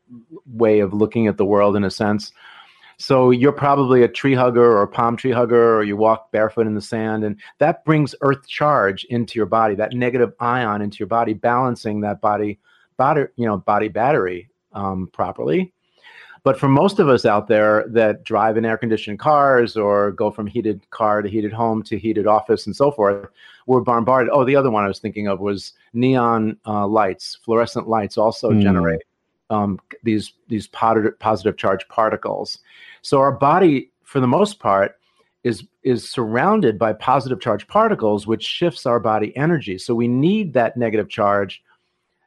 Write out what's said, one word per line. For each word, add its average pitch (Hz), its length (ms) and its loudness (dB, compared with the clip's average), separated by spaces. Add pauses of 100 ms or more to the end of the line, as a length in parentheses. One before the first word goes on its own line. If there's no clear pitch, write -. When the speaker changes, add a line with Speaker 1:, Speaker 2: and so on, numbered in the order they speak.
(540)
Speaker 1:
way 110 260 4
of 98 140 0
looking 107 320 0
at 101 100 0
the 104 80 0
world 101 320 2
in 101 80 0
a 95 60 -2
sense. 104 420 -4 (640)
So 127 340 4
you're 127 220 4
probably 139 500 2
a 117 60 4
tree 135 240 -2
hugger 123 320 4
or 113 160 6
a 101 80 0
palm 120 300 -2
tree 131 140 -2
hugger, 117 440 4
or 107 60 2
you 104 160 -4
walk 110 340 0
barefoot 110 340 0
in 107 80 -4
the 104 60 -4
sand, 110 420 -4
and 107 140 -4 (220)
that - 260 0
brings 151 380 0
earth 139 260 0
charge 117 560 0
into 120 340 -6
your 107 60 0
body, 110 300 0
that 104 180 -4
negative 123 480 0
ion 120 400 -2
into 104 180 -8
your 101 100 -8
body, 113 260 0
balancing 120 640 -2
that 104 220 -6
body, 104 360 -2 (380)
body, 139 280 0 (120)
you 120 80 -4
know, 104 140 0
body 104 300 -2
battery, 95 600 -2 (240)
um, 95 400 -8
properly. 123 640 -4 (680)
But 135 160 0
for 143 100 0
most 165 300 4
of 170 100 4
us 123 180 4
out 104 220 2
there 107 400 4
that 110 360 0
drive 110 320 0
in 113 80 0
air-conditioned 110 540 -4
cars 135 580 2
or 101 360 2
go 107 180 -2
from 104 160 -8
heated 104 440 -6
car 107 300 0
to 104 80 -4
heated 104 240 -4
home 110 320 -2
to 107 140 -8
heated 107 280 -2
office 107 400 0
and 101 80 -8
so 143 160 2
forth, 101 380 0 (380)
we're 127 140 4
bombarded. 123 520 2
Oh, 143 120 4
the 135 120 2
other 135 140 2
one 107 140 0
I 101 40 0
was 95 100 -6
thinking 104 300 -6
of 95 120 -4
was 101 340 -6 (180)
neon, 117 640 0 (100)
uh, 104 200 -4
lights. 104 580 -2
Fluorescent 113 440 -2
lights 110 280 -2
also 113 360 0
Speaker 2:
Hmm. 107 100 4
Speaker 1:
generate, 95 400 0 (480)
um, 101 280 -2 (240)
these, 107 300 -4 (160)
these 107 200 -8
positive, 110 500 -2
positive 110 400 -2
charge 98 300 -2
particles. 104 680 -4 (440)
So - 160 0
our 139 140 2
body, 147 580 2 (140)
for - 160 -4
the 127 60 2
most 175 340 0
part, 98 360 0 (480)
is, 117 200 -4 (180)
is 123 280 -2
surrounded 123 680 0
by 110 160 0
positive 131 460 -2
charge 107 280 -4
particles, 113 580 0
which 110 160 -2
shifts - 440 -4
our 120 140 0
body 107 360 -2
energy. 127 420 -2
So - 160 -4
we 120 140 0
need 156 460 0
that 120 220 0
negative 110 320 -2
charge 101 540 -2 (640)